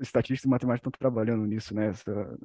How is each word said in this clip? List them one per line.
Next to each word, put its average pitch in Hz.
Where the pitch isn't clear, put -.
estatística 127
e -
matemática 123
estão -
trabalhando 113
nisso, 104
né? 107
Essa, 101